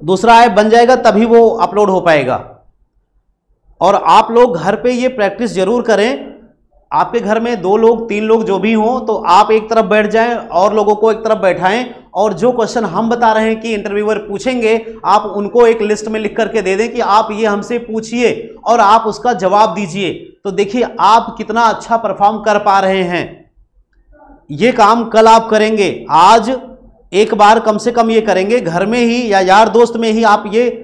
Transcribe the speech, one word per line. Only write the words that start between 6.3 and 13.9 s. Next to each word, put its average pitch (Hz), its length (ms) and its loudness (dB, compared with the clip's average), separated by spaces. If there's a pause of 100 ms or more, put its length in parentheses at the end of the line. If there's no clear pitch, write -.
आपके 180 280 -2
घर 214 200 -2
में 233 220 -4
दो 190 160 0
लोग, 226 320 2
तीन 208 140 -4
लोग 226 200 2
जो 202 160 -2
भी 220 140 0
हों, 220 280 0
तो 220 140 -4
आप 190 360 2
एक 220 180 0
तरफ 226 160 2
बैठ 208 220 0
जाएं 233 280 -2
और 190 400 -2
लोगों 208 200 0
को 220 160 0
एक 208 80 -4
तरफ 214 180 -2
बैठाएं, 190 480 -2 (280)
और 202 200 -2
जो 196 180 0
question 226 340 -4
हम 196 240 -4
बता 233 240 0
रहे 220 140 0
हैं 220 140 -2
कि 226 120 -6
interviewer 208 460 -4